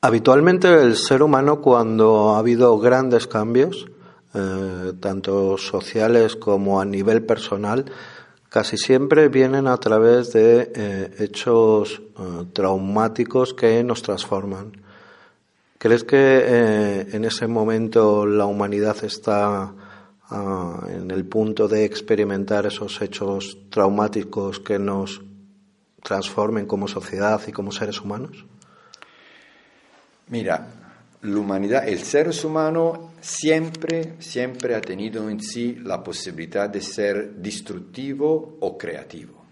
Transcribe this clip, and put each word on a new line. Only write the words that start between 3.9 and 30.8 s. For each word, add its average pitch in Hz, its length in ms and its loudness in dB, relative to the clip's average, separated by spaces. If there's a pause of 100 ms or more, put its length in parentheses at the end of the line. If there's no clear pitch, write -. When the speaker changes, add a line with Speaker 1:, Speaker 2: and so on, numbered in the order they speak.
Speaker 1:
eh, 95 680 -6
tanto 98 580 0
sociales 110 800 2
como 98 440 0
a 95 40 0
nivel 101 400 0
personal, 110 640 -2 (600)
casi 110 280 -2
siempre 143 520 4
vienen 131 380 2
a 127 120 2
través 117 540 4
de, 117 420 6
eh, 98 440 -6
hechos, 110 800 0 (180)
eh, 87 340 -10
traumáticos 110 1000 -2
que 117 300 2
nos 120 200 -4
transforman. 98 760 -8 (1000)
¿Crees 117 260 2
que, 143 120 2
eh, 117 960 4
en 110 120 -4
ese 113 220 -4
momento 110 800 2
la 104 200 2
humanidad 104 580 -2
está, 101 720 -2 (560)
ah, 95 580 -8
en 92 220 -10
el 92 160 -6
punto 107 420 0
de 107 160 2
experimentar 101 840 -2
esos 101 360 -8
hechos 98 560 -8 (120)
traumáticos 101 920 0
que 101 180 -4
nos 98 420 -6 (840)
transformen 104 640 -4
como 98 220 -4
sociedad 101 580 -4
y 107 60 -14
como 101 200 -8
seres 104 280 -8
humanos? 107 460 -12 (1800)
Speaker 2:
Mira, 92 380 -4 (560)